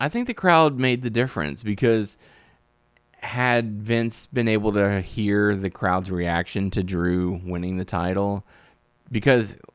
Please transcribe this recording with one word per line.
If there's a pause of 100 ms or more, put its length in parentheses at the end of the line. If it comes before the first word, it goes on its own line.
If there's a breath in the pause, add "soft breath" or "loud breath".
I
think
the
crowd
made
the
difference
because (1040 soft breath)
had
Vince
been
able
to
hear
the
crowd's
reaction
to
Drew
winning
the
title, (680 soft breath)
because (160)